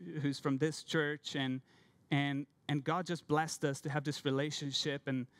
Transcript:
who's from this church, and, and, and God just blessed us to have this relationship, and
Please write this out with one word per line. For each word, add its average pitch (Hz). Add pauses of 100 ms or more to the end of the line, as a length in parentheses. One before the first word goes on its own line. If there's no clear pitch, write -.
(220)
who's 139
from 135
this 156
church, 147
and, 131 (500)
and, 143 (220)
and 143
God 165
just 175
blessed 156
us 139
to 151
have 143
this 147
relationship, 139
and 131 (140)